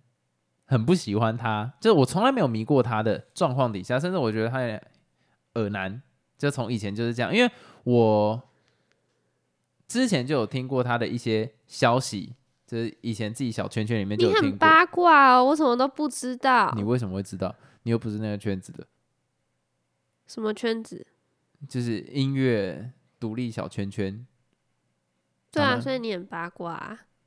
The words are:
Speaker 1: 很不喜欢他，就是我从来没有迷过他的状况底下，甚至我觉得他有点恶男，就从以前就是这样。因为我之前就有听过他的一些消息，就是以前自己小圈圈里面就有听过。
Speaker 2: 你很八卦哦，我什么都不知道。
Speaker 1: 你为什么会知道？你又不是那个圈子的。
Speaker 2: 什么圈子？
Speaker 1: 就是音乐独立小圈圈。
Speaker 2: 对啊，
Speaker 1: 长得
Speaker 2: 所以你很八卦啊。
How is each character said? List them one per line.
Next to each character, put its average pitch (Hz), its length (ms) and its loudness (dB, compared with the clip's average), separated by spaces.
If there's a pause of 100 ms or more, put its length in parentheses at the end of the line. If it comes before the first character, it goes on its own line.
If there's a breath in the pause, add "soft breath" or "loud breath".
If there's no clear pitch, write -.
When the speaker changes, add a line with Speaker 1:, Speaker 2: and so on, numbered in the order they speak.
(680)
Speaker 1:
很 117 200 2
不 175 80 4
喜 107 220 -2
欢 113 200 0
他， 110 440 -4
就 220 120 6
是 170 60 6
我 131 80 6
从 185 160 -2
来 262 80 4
没 262 100 0
有 151 60 2
迷 110 180 -2
过 135 180 4
他 113 200 -2
的 107 160 0 (160)
状 143 200 0
况 127 180 0
底 92 100 -6
下， 127 160 -2
甚 180 140 -4
至 190 40 -2
我 113 140 0
觉 110 120 -2
得 113 60 0
他 131 120 -6
有 123 80 -4
点 107 140 -8 (720)
恶 110 160 -2
男， 98 300 -6 (380)
就 143 120 0
从 123 220 -4
以 113 60 -2
前 101 160 -6
就 113 100 -4
是 117 80 -2
这 120 100 -4
样。 113 120 -2
因 240 100 4
为 233 80 0 (300 soft breath)
我 110 580 4 (1500)
之 247 200 0
前 131 180 2
就 147 100 0
有 113 100 0
听 131 220 -6
过 131 140 0
他 120 140 0
的 113 100 -2
一 120 120 -4
些 110 340 -2 (140)
消 123 320 2
息， 113 360 -8 (320)
就 117 160 -6
是 - 180 -8
以 117 120 -4
前 107 220 -6
自 139 80 -8
己 123 80 -2
小 - 160 -4
圈 107 200 -4
圈 113 120 0
里 98 60 -2
面 104 120 -4
就 - 120 4
有 - 60 2
听 427 60 4
过。 330 60 2
Speaker 2:
你 277 60 0
很 202 60 -8
八 320 280 6
卦 302 480 6
哦， 254 100 6
我 285 120 4
什 302 60 0
么 240 140 4
都 262 120 2
不 302 200 -4
知 247 280 -8
道。 247 400 2
Speaker 1:
你 104 80 -2
为 117 120 2
什 120 100 -2
么 92 100 -6
会 98 60 -4
知 98 140 -12
道？ 92 160 -4 (300 soft breath)
你 117 80 -2
又 117 80 2
不 113 100 -8
是 107 100 -6
那 110 100 -6
个 104 100 -4
圈 98 220 -4
子 - 120 -16
的。 - 140 -18 (1400)
Speaker 2:
什 - 120 -12
么 214 140 -2
圈 226 300 -4
子？ - 200 -16 (640)
Speaker 1:
就 127 120 -4
是 117 200 -2
音 139 340 -2
乐 113 560 0 (280)
独 110 160 -6
立 120 160 -6
小 - 180 -8
圈 98 220 -6
圈。 101 360 -6 (1200)
Speaker 2:
对 302 120 0
啊， 277 80 4
Speaker 1:
长 247 60 2
得 240 60 -4
Speaker 2:
所 262 100 -4
以 262 60 -2
你 226 140 -6
很 180 140 -8
八 170 240 -10
卦 170 220 -10
啊。 - 280 -14 (260)